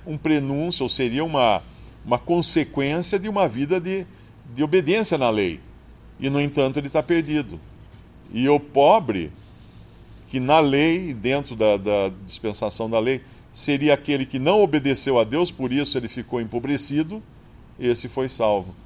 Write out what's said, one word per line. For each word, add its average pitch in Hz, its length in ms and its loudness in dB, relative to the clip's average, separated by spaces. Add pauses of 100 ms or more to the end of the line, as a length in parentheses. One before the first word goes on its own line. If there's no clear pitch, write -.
um 156 120 -8
prenúncio, 147 680 -2
ou 120 60 -2
seria 131 340 -2
uma, 123 380 2 (440)
uma 120 120 0
consequência 165 1040 0
de 202 100 -4
uma 196 180 2
vida 143 320 -2
de, 185 260 -4 (480)
de 127 100 -2
obediência 180 540 2
na 127 120 2
lei. 95 300 0 (600)
E, 135 100 -2
no 143 100 0
entanto, 143 380 0
ele 139 120 -4
tá 151 140 0
perdido. 147 560 -2 (720)
E 123 160 0
o 147 100 6
pobre, 135 720 2 (1000)
que 135 100 -6
na 139 200 4
lei, 156 540 2
dentro 123 420 -4
da, 107 220 2
da 98 340 0 (140)
dispensação 107 640 -4
da 113 100 0
lei, 123 220 -2 (300)
seria 147 420 0
aquele 139 320 0
que 135 140 -8
não 180 220 4
obedeceu 139 580 2
a 113 40 4
Deus, 151 280 -2
por 127 200 -6
isso 135 260 -2
ele 117 100 -4
ficou 120 320 -8
empobrecido, 139 800 -4 (560)
esse 120 300 0
foi 131 220 -4
salvo. 101 440 -2 (120)